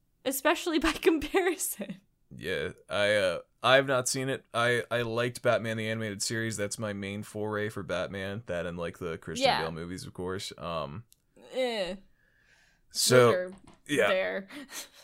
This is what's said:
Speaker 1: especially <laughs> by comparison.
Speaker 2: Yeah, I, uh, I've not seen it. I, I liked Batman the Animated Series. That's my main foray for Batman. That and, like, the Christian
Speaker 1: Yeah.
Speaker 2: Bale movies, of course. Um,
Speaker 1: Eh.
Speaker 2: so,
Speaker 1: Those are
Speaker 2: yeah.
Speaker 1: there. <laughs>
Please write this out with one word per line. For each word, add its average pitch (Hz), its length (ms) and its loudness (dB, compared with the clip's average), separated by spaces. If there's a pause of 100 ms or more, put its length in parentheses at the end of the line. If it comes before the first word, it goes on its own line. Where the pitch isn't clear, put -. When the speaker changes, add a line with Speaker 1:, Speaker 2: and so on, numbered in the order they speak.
(240)
Speaker 1:
especially 311 540 0
<laughs> - 20 2
by 320 120 2
comparison. 320 1040 0 (400)
Speaker 2:
Yeah, 78 340 -4 (180)
I, 104 260 2
uh, 92 240 2 (240)
I've 135 240 8
not 127 220 2
seen 135 200 -2
it. - 160 -4 (100)
I, 120 360 2
I 120 120 0
liked 120 400 -2
Batman 113 360 2
the 110 100 -4
Animated 110 340 -4
Series. 113 340 -2
That's 101 220 -4
my 107 140 -4
main 101 300 -6
foray 107 480 -4
for 101 120 -8
Batman. 95 640 -4
That 87 200 -4
and, 87 120 -6
like, 85 200 -6
the 82 200 -6
Christian 247 280 -4
Speaker 1:
Yeah. - 160 2
Speaker 2:
Bale 80 100 -6
movies, 87 340 -10
of - 80 -16
course. 90 440 -6
Um, 80 460 -6 (500)
Speaker 1:
Eh. 220 400 -2 (960)
Speaker 2:
so, - 260 4
Speaker 1:
Those 120 180 10
are 180 180 -4 (360)
Speaker 2:
yeah. 202 200 4
Speaker 1:
there. 190 440 0
<laughs> 269 40 -14 (480)